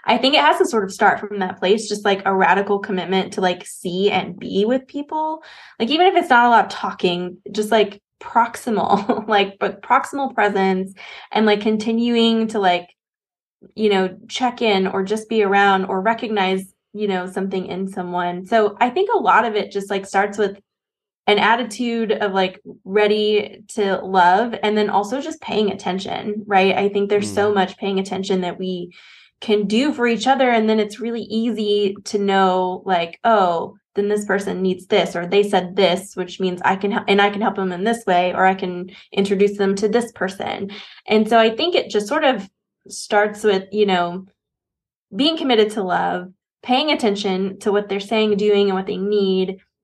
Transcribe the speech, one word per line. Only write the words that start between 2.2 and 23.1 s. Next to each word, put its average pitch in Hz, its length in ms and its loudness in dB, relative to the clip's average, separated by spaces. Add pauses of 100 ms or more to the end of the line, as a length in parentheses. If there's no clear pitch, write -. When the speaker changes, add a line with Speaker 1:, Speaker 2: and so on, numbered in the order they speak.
Speaker 1:
a 196 100 2
radical 196 440 2
commitment 190 540 -2
to, 208 80 -4
like, 180 240 -2
see 190 460 -2
and 180 280 -4
be 196 260 -2
with 262 220 0
people. 311 540 -6 (380)
Like, 226 100 -2
even 330 180 4
if 381 80 4
it's 349 140 2
not 240 160 6
a 240 40 6
lot 214 160 6
of 196 60 -10
talking, 180 640 -4 (140)
just, 214 200 -4
like, 214 280 2 (220)
proximal, 220 1080 0
<laughs> - 0 -
like, 202 320 0
but - 220 -6
proximal 269 540 -2
presence 190 580 0 (380)
and, 214 160 2
like, 208 140 4
continuing 226 880 2
to, 220 100 -4
like, 175 300 0 (880)
you 214 140 0
know, 185 280 0 (120)
check 247 320 -4
in 190 260 2
or 196 160 -2
just 214 260 -6
be 220 140 2
around 196 420 4
or 190 160 -4
recognize, 196 720 -2 (200)
you 208 140 -4
know, 185 200 -2
something 190 380 -6
in 190 220 -6
someone. 180 580 -6
So 214 340 0
I 247 120 2
think 381 220 0
a 392 60 2
lot 208 260 4
of 214 100 -4
it - 160 -4
just, 196 180 -8
like, 196 160 -4
starts 202 320 -2
with 196 220 -2 (680)
an 208 100 4
attitude 233 720 0
of, 208 220 -2
like, 190 260 0 (260)
ready 208 800 0